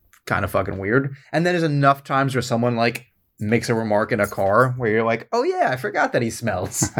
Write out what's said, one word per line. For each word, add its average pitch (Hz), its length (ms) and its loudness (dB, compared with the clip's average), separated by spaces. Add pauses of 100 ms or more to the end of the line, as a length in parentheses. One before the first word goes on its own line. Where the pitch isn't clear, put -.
(280)
kinda 95 200 0
fucking 98 300 -2
weird." 120 380 0 (160)
And 160 160 0
then 175 60 2
there's 170 100 0
enough 139 400 2
times 135 320 -2
where 120 80 0
someone, 120 320 0
like, 117 320 -2 (320)
makes 110 300 0
a 120 40 0
remark 110 380 0
in 117 80 2
a 101 80 2
car 110 500 2
where 117 140 0
you're 110 120 2
like, 113 280 -2
"Oh 233 100 0
yeah, 359 300 0
I 127 60 -2
forgot - 360 -2
that 135 80 0
he 117 80 -2
smells." 95 580 -4 (120)